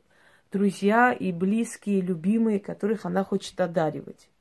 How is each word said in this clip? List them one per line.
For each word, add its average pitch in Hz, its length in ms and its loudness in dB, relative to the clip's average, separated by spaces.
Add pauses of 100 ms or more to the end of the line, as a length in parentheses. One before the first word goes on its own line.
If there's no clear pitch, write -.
(520)
друзья 202 600 2
и 185 180 -4
близкие, 196 720 0
любимые, 196 580 0
которых 196 460 -4
она 185 180 0
хочет - 380 -4
одаривать. 165 680 -4 (120)